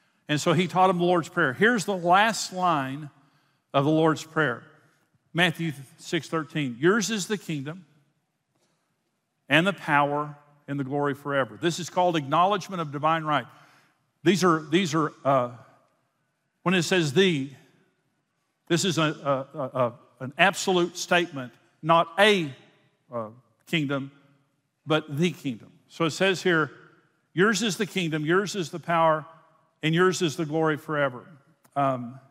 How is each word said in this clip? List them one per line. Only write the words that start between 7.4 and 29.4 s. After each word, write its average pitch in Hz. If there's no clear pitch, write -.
and 156
the 196
power 147
and 143
the 139
glory 143
forever." 135
This 165
is 160
called 180
acknowledgement 175
of 151
divine 156
right. 147
These 175
are, 160
these 165
are, 156
uh, 131
when 180
it 175
says 160
"the," 151
this 170
is 160
a, 143
a, 160
a, 143
a, 123
an 127
absolute 180
statement, 156
not 165
a, 190
uh, 113
kingdom, 139
but 151
the 170
kingdom. 117
So -
it 151
says 190
here, 160
"Yours 190
is 202
the 214
kingdom, 160
yours 180
is 170
the 175
power, 160